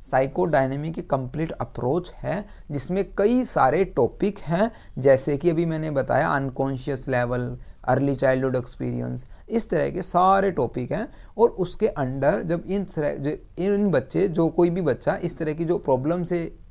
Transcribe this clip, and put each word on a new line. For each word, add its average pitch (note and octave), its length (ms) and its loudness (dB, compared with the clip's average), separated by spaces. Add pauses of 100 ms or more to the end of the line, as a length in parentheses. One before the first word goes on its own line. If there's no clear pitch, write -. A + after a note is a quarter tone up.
(120)
साइकोडायनेमिक D3 880 0
एक - 100 -12
कंप्लीट C3+ 420 -2
अप्रोच C#3 600 -4
है F3 340 -6 (260)
जिसमें F3+ 460 -4
कई A#3+ 280 4
सारे D3 400 4
टॉपिक F#3 540 0
हैं, F3+ 320 0 (260)
जैसे C3+ 400 4
कि E3 120 2
अभी E3 160 2
मैंने D#3 260 -2
बताया C3+ 380 2
अनकॉन्शियस C3+ 800 -2
लेवल, B2 500 -2 (260)
अर्ली C3+ 320 2
चाइल्डहुड C3 400 2
एक्सपीरियंस, B2 720 -6 (240)
इस A3 200 -2
तरह D3 200 2
के E3 120 -4
सारे F#3+ 500 4
टॉपिक B2+ 400 -2
हैं। G3+ 220 -4 (240)
और A#3 120 6
उसके F#3+ 400 -2 (100)
under C#3 420 0
जब E3+ 260 -2
इन F#3+ 160 -2
तरह, D3 320 -4
जो D3+ 480 -6
इन G3+ 280 2
बच्चे, D#3 360 2
जो E3 220 2
कोई F3 200 4
भी F3 120 0
बच्चा D3+ 340 0
इस E3+ 220 -6
तरह D#3 160 -2
की E3 120 -4
जो E3+ 120 0
प्रॉब्लम D3 460 0
से E3 340 -4 (140)